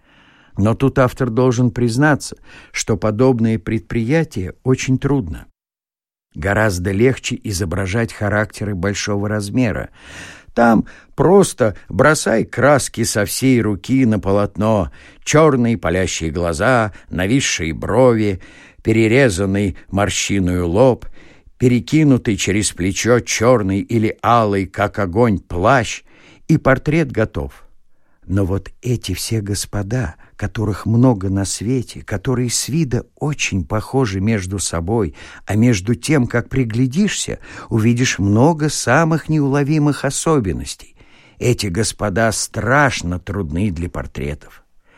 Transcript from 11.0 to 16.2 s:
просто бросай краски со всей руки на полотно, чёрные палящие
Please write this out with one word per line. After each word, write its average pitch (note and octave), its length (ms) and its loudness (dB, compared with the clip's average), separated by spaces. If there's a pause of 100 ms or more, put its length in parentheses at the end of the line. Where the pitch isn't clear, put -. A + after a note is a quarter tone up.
просто D3+ 600 4 (100)
бросай B2+ 560 2
краски B2 640 0
со G#2+ 180 -2
всей B2+ 380 2
руки G#2+ 440 0
на A2 140 2
полотно, G2+ 720 0 (320)
чёрные C3 540 4
палящие F2 540 -2